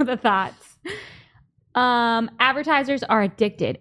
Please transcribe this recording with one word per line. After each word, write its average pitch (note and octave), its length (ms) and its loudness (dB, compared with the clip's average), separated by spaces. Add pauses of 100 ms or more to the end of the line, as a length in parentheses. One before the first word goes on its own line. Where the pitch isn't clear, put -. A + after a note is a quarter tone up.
of B3 60 2
the B3 100 -2
thoughts. - 600 -2 (960)
Um, A#3 560 0 (120)
"Advertisers C4+ 640 2
are A3 180 2
addicted. G3+ 600 -2